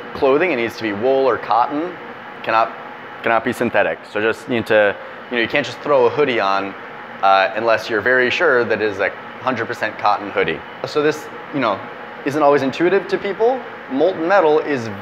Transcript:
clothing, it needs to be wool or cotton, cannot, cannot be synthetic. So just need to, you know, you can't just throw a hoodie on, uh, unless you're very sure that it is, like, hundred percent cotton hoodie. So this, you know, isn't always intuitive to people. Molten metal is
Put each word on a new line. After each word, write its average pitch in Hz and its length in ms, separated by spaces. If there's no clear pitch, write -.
clothing, 147 380
it 139 40
needs 117 220
to 110 60
be 104 100
wool 135 340
or 110 100
cotton, 147 560
cannot, 113 300
cannot 113 220
be 123 80
synthetic. 101 480
So 104 120
just 110 260
need 117 200
to, 104 280
you 123 60
know, 117 60
you 110 80
can't 147 160
just - 140
throw 139 260
a 113 40
hoodie 131 300
on, 98 340
uh, 98 340
unless 110 340
you're 107 120
very 123 280
sure 127 340
that 107 180
it 107 80
is, 98 80
like, 95 160
hundred 120 240
percent 113 320
cotton 101 340
hoodie. 85 280
So 151 140
this, 151 260
you 143 60
know, 104 200
isn't 147 160
always 143 200
intuitive 175 480
to 185 80
people. 220 440
Molten 160 360
metal 160 320
is 131 280